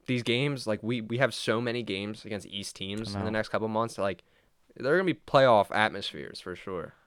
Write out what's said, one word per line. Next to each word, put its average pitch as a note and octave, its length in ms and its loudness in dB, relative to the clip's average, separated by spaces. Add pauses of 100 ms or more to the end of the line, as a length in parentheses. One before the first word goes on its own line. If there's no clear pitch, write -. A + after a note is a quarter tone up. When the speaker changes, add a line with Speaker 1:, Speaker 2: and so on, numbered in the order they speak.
Speaker 1:
These B2 160 0
games, B2+ 440 0
like, G#2+ 160 -2
we, A#2 180 -2
we A2+ 180 -4
have B2+ 140 4
so A2+ 280 0
many A#2+ 220 -2
games G#2 420 -6
against G#2 220 -8
East G2 300 -10
teams G2+ 380 -6
Speaker 2:
I G2+ 60 -2
Speaker 1:
in G2+ 40 -2
the G#2+ 60 -2
Speaker 2:
know. A2 80 0
Speaker 1:
next G#2+ 100 -2
couple A2 200 -2
months. A2+ 300 -2
Like, G2 260 -2 (520)
they're C#3 200 2
gonna F#3+ 80 2
be E3 100 0
playoff B2 600 6
atmospheres G2 640 -2
for F2+ 160 -10
sure. F2+ 380 -8 (120)